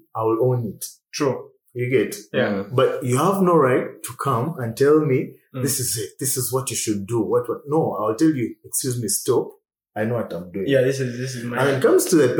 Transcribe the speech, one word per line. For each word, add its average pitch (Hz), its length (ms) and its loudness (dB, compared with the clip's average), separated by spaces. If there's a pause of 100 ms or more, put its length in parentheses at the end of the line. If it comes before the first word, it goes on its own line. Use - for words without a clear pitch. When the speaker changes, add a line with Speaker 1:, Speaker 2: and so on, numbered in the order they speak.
(140)
Speaker 1:
I 113 100 -4
will 110 160 2 (120)
own 120 220 -2
it. - 100 -18 (300)
Speaker 2:
True. - 380 -2 (260)
Speaker 1:
You 120 120 -4
get? 110 260 2 (160)
Speaker 2:
Yeah. 120 220 0
Speaker 3:
Mm. 98 200 -6
Speaker 1:
But 127 300 2
you 123 140 0
have 190 240 2
no 180 160 4
right 139 280 4 (160)
to - 100 -12 (120)
come 135 360 -2
and 117 180 -6
tell 147 240 6
me, 139 320 0 (200)
Speaker 2:
Mm. 131 80 -8
Speaker 1:
"This - 200 -2
is 117 160 -4
it. 101 140 -8 (100)
This 131 160 -4
is 123 160 -4
what 131 160 -2
you 117 80 -6
should 101 280 -4
do." 117 160 -2
What, 110 280 0
what? - 180 -6
No, 139 320 0
I'll 110 160 0
tell 160 180 4
you, 120 300 -4
"Excuse - 380 -6
me, 104 80 -4
stop. - 400 0 (440)
I 107 120 -4
know 120 100 -2
what 107 160 -6
I'm 87 220 -10
doing." - 160 -6
Speaker 2:
Yeah, 131 140 4
this 135 180 0
is, 120 160 -4
this 127 180 -8
is 117 80 -10
my 120 140 -6
Speaker 1:
And 135 100 2
when 135 120 2
it - 20 -4
comes 339 240 4
to - 100 2
the 135 140 6 (100)